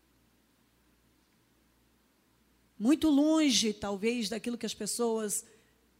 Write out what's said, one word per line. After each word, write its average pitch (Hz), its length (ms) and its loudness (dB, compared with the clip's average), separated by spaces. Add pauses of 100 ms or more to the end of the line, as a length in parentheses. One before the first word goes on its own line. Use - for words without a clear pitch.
(2750)
muito 302 320 4
longe, 285 640 4
talvez, 208 560 -4
daquilo 233 300 -8
que - 60 -8
as 208 100 -8
pessoas 220 680 -4 (560)